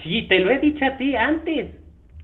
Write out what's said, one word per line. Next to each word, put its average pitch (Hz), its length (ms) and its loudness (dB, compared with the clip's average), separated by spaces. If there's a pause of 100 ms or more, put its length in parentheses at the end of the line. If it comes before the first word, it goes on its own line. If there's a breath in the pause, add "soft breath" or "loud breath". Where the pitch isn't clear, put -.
Sí, 196 240 -4
te 185 120 4
lo 185 120 4
he 277 80 2
dicho 294 260 2
a 262 120 -2
ti 262 180 -2
antes. 277 580 -2 (500)